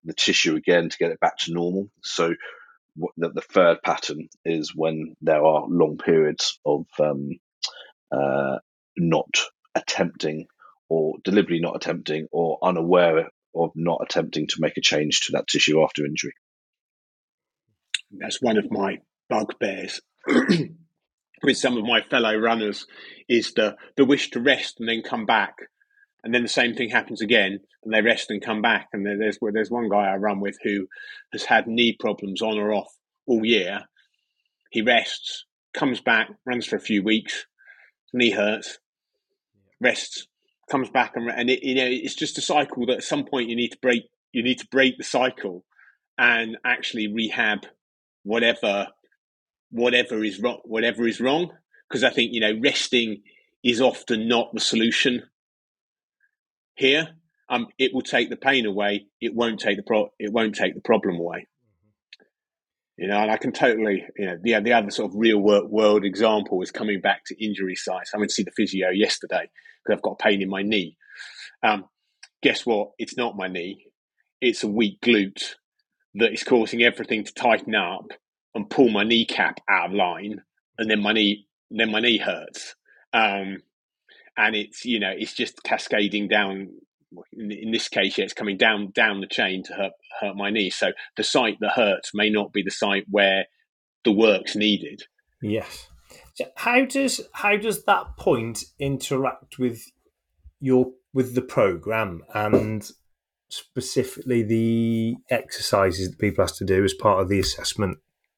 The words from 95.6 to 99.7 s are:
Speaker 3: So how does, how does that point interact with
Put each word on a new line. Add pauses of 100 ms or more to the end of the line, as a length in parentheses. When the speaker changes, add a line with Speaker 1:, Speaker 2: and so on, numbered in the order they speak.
Speaker 3:
So (100)
how
does, (140)
how
does
that
point (160)
interact
with (760)